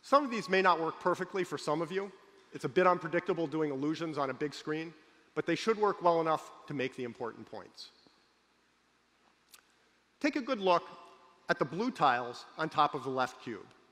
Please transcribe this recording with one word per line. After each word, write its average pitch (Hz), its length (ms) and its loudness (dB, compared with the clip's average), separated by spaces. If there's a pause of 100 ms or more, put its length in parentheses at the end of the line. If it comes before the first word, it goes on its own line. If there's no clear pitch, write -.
Some 285 220 4
of 254 60 -6
these 226 180 -6
may 190 140 4
not 175 180 6
work 160 180 -4
perfectly 180 460 -2
for 151 140 -8
some 160 240 -2
of 160 100 -6
you. 196 180 -4 (440)
It's 151 100 -12
a 151 40 -2
bit 180 180 4
unpredictable 175 600 2
doing 151 240 0
illusions 151 460 -4
on 139 140 0
a 127 40 -4
big 147 200 -4
screen, 160 400 -6 (400)
but 156 120 -2
they 170 80 2
should 220 220 0
work 202 260 2
well 170 200 4
enough 160 280 0 (180)
to 151 60 -8
make 131 220 -2
the 127 80 -6
important 113 460 -10
points. - 400 -16 (2250)
Take 294 160 0
a 302 40 -2
good 240 200 -4
look 180 240 4 (680)
at 170 80 2
the 180 60 2
blue 175 260 -4
tiles 123 560 0 (100)
on 160 120 -4
top 147 260 2
of 131 100 -6
the 135 60 -4
left 127 320 -2
cube. 107 240 -10 (260)